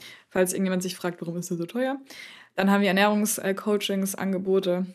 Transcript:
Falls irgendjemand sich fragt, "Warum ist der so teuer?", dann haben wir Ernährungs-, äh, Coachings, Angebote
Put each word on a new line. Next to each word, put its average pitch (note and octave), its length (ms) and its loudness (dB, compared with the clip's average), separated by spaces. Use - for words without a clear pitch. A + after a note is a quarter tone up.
Falls F#3 240 2
irgendjemand F#3 300 0
sich F#3 140 -6
fragt, F3 240 -6
"Warum E3+ 160 -8
ist F3 140 -8
der F3 60 -2
so E3 100 -6
teuer?", C4 300 -4
dann G3 160 2
haben G3+ 120 4
wir F#3+ 100 4
Ernährungs-, G#3 500 4
äh, G3 120 0
Coachings, G3 600 -2
Angebote F#3+ 800 0